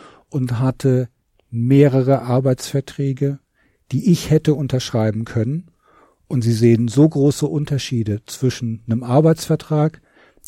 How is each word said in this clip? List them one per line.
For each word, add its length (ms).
und 300
hatte 500
mehrere 760
Arbeitsverträge, 1160
die 180
ich 200
hätte 240
unterschreiben 720
können. 460
Und 140
Sie 100
sehen 360
so 200
große 380
Unterschiede 800
zwischen 600
einem 180
Arbeitsvertrag, 1000